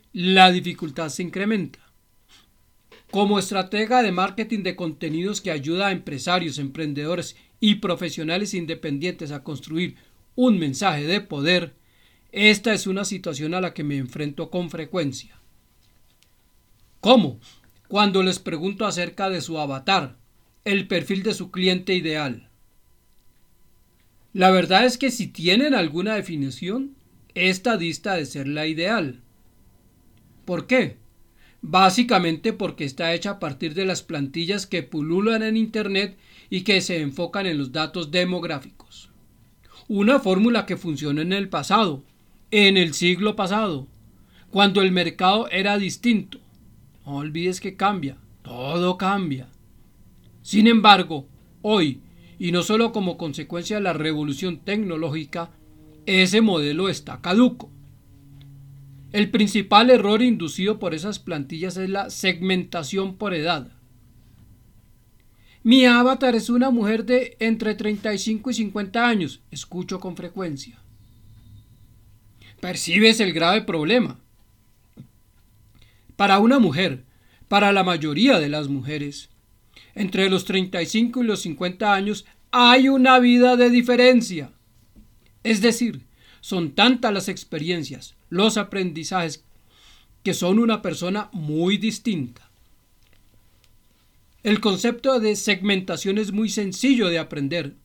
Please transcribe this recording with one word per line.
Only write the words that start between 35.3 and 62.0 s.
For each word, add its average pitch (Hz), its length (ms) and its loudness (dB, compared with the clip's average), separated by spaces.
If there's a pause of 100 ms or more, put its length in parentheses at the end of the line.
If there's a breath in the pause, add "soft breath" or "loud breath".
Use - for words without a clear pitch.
en 220 140 -2
Internet 208 640 -2 (320 soft breath)
y 185 140 -4
que 202 180 2
se 180 180 -4
enfocan 165 460 -4
en 165 120 -2
los 135 140 -6
datos 156 400 -6
demográficos. 180 1000 -6 (760 soft breath)
Una 214 320 2
fórmula 214 460 2
que 180 100 -6
funcionó 147 460 -4
en 170 100 -2
el 196 160 -2
pasado, 175 560 0 (480)
en 202 240 4
el 170 180 0
siglo 180 440 -2
pasado, 190 500 -4 (600 soft breath)
cuando 196 320 2
el 190 100 4
mercado 180 600 0
era 202 260 0
distinto. 202 640 -2 (640)
No 143 100 -10
olvides 165 460 -4
que 190 160 -10
cambia, 185 400 -2 (240)
todo 160 560 -4
cambia. 185 500 -4 (920)
Sin 214 260 4
embargo, 190 640 4 (320)
hoy, 190 400 0 (360 soft breath)
y 175 140 -4
no 175 100 0
solo 220 300 0
como 185 260 -4
consecuencia 170 600 -8
de 208 60 -4
la 180 100 -2
revolución 151 640 -4
tecnológica, 170 920 -6 (560)
ese 190 340 4
modelo 170 480 0
está - 320 -8
caduco. 214 480 2 (1400)
El 208 180 0
principal 208 640 4
error 214 320 4
inducido 196 560 -2
por 165 160 -4
esas 190 240 -8
plantillas 160 580 -8
es 190 140 -6
la 196 180 -6